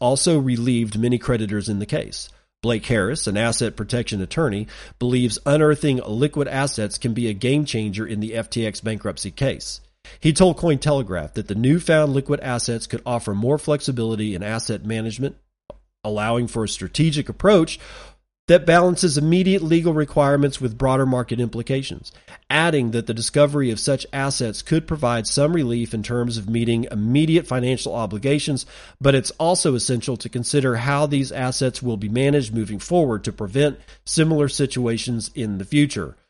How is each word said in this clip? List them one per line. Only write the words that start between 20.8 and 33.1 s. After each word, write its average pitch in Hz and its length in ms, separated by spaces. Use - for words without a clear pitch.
market 123 360
implications, 120 720
adding 147 440
that 117 160
the 120 40
discovery 143 600
of 104 80
such - 320
assets 135 500
could 160 240
provide 120 400
some 147 260
relief 120 400
in 110 80
terms 120 380
of 101 100
meeting 117 440
immediate 147 520
financial 127 480
obligations, 120 720
but 139 160
it's - 160
also 165 420
essential 120 420
to - 120
consider 127 480
how 143 300
these 139 260
assets 131 500
will 117 140
be 101 120
managed 131 460
moving 104 240
forward 131 460